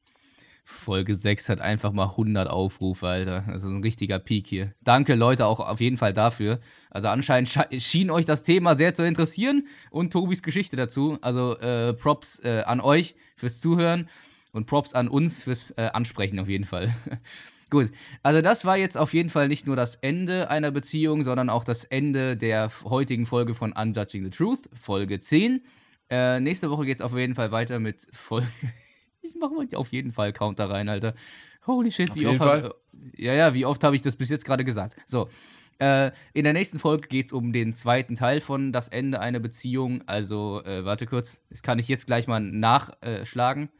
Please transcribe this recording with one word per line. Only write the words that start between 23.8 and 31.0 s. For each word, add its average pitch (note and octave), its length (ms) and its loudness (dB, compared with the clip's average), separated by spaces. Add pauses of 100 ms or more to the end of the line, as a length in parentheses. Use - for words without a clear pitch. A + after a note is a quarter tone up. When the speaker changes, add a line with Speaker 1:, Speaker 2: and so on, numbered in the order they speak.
Speaker 1:
the F#2 60 -6
Truth, A3+ 440 -2
Folge G2+ 440 -4
zehn. A#3 440 2 (460)
Äh, B2+ 320 2
nächste D#3+ 300 -2
Woche D3 160 -2
geht's C3+ 160 -2
auf A#2+ 120 -4
jeden B2+ 200 -2
Fall A2+ 180 -2
weiter A2+ 280 -2
mit A2 320 -6
Folge A#2+ 400 -4
<laughs> - 40 -20 (680)
Ich D#4+ 140 -14
mach D4 100 -2
mal D4 160 -4 (100)
auf B2+ 140 -6
jeden B2+ 220 -6
Fall G#2 220 -2
Counter G#2 340 -4
rein, G2+ 220 -4
Alter. A2 240 -4 (520)